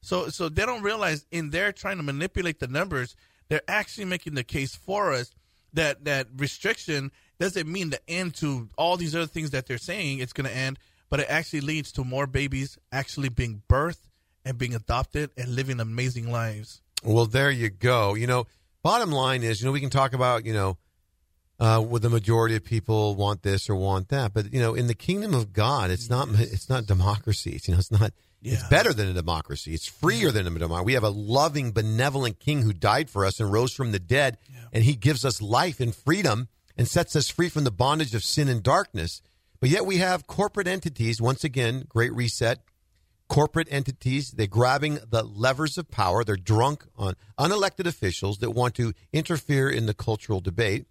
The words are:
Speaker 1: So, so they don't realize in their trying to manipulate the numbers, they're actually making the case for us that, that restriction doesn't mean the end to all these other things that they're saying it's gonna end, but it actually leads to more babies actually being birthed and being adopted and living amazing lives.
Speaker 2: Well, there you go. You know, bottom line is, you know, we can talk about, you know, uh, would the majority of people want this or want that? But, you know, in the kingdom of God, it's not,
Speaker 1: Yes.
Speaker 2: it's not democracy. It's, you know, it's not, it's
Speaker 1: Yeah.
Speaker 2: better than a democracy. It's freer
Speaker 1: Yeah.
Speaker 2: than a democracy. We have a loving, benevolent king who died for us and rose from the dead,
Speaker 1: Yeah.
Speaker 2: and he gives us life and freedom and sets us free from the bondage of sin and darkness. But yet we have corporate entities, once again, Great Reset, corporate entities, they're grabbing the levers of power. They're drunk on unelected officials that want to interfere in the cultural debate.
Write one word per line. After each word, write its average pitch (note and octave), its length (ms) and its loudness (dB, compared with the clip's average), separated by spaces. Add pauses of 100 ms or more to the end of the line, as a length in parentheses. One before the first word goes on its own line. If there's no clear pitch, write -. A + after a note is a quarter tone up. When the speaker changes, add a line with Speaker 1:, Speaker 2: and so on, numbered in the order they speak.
Speaker 1:
So, F3+ 300 -4
so E3 180 -6
they D#3+ 160 0
don't A#3 180 -4
realize G3 480 -2
in D#3+ 200 -6
their F#3+ 220 0
trying G3 260 -8
to D#3+ 40 -8
manipulate D#3 560 -4
the C3 100 -8
numbers, C#3+ 460 -4 (340)
they're D3+ 200 0
actually G3+ 380 -4
making F3+ 280 -6
the B2+ 100 -4
case C3+ 300 -6
for G3 380 -2
us B2 180 -4 (440)
that, D3 320 -2
that C3+ 300 -2
restriction C#3+ 720 -4 (300)
doesn't F3 300 -2
mean F3 200 -4
the C3+ 180 -6
end F3 280 -4
to C3 320 -4 (100)
all E3+ 180 2
these E3 200 -4
other E3 100 -2
things D#3 240 -6
that C3+ 160 -4
they're B2 120 -6
saying E3 420 -6
it's B2+ 120 -8
gonna C3+ 180 -4
end, C3 280 -4 (320)
but C#3 100 0
it C#3 80 0
actually D#3 340 -2
leads D3+ 300 -4
to C3+ 120 -4
more C3 240 -2
babies C3+ 500 -4 (140)
actually C#3 360 -4
being A2+ 400 -4
birthed D3+ 400 0 (360)
and C3 120 -6
being A#2+ 180 -4
adopted B2+ 640 -2
and B2 200 -6
living C3 240 -2
amazing A#2 500 -4
lives. A2+ 500 -6 (240)
Speaker 2:
Well, A#2 220 6
there C3+ 240 4
you A#2+ 180 0
go. G#2 460 2
You A2+ 140 -2
know, B2 180 2 (380)
bottom G#3+ 260 4
line C3 320 2
is, A2+ 180 -2
you A#2+ 60 -2
know, C3+ 60 0
we C#3+ 80 -2
can C3+ 100 -4
talk C3+ 240 2
about, B2 320 0
you A2+ 80 -4
know, F#2+ 240 0 (840)
uh, A2+ 240 4
would A#2 180 -2
the A#2 80 2
majority A2+ 440 2
of G#2+ 100 -2
people G#2+ 520 0
want G2+ 260 0
this G2 260 0
or G#2+ 60 0
want F#2+ 340 0
that? B2+ 240 -2
But, G#2 200 -2
you B2+ 80 0
know, A#2 140 2
in A#2+ 120 0
the A#2 80 0
kingdom G3 400 -2
of A2 180 0
God, G#2+ 380 2
it's F#2 180 -2
not, B2+ 200 0
Speaker 1:
Yes. A2 240 4
Speaker 2:
it's - 160 -6
not B2+ 180 0
democracy. G2+ 640 0
It's, - 160 -8
you F2+ 80 2
know, F2+ 60 6
it's - 100 -2
not, G#2+ 220 4 (280)
it's A2 220 -2
Speaker 1:
Yeah. - 60 -10
Speaker 2:
better E3+ 260 6
than G#2+ 140 0
a F#2 40 -2
democracy. D#2+ 640 -4
It's - 120 -6
freer G#3 400 0
Speaker 1:
Yeah. D3 60 4
Speaker 2:
than G2+ 140 0
a F2 120 -2
democracy. E2+ 280 -2
We A#2+ 80 2
have B2 80 2
a A2 80 2
loving, B2 640 0
benevolent A2+ 640 0
king D3 240 0
who A2 100 4
died G#2 380 2
for G2+ 160 0
us F#2+ 140 -2
and G2+ 120 0
rose A#2+ 200 2
from - 180 -4
the G2+ 80 -2
dead, C3 400 0 (100)
Speaker 1:
Yeah. - 240 -20
Speaker 2:
and A2 120 4
he C#3+ 100 6
gives B2+ 300 2
us A#2+ 180 0
life B2+ 380 2
and A#2 140 0
freedom C#3 540 2 (280)
and A#2 100 2
sets - 300 0
us D3 120 2
free F3 200 0
from D3+ 160 -2
the B2 80 2
bondage C#3 420 2
of G#2+ 80 0
sin D3 260 0
and A#2+ 140 0
darkness. C3+ 580 0 (380)
But C3 120 2
yet F#3+ 140 4
we F#3+ 140 2
have F#3 300 2
corporate G3+ 400 0
entities, A#2+ 520 -2
once B2 220 0
again, C3 460 -2
Great A#2 260 2
Reset, A#2+ 480 0 (640)
corporate D#3 440 2
entities, C3+ 580 -2
they're G#2+ 160 0
grabbing C3 540 2 (100)
the A2+ 140 0
levers B2+ 520 0
of E3+ 140 -8
power. G2 320 2
They're G#2 140 0
drunk A2+ 480 2 (120)
on G2 180 -4 (220)
unelected F#3+ 500 0
officials G2+ 520 -2
that A2 140 -4
want B2 240 0
to A#2 160 -2 (200)
interfere D3 560 0
in A#2 180 0
the G#2+ 80 0
cultural G#2+ 460 -2
debate. G2 500 -2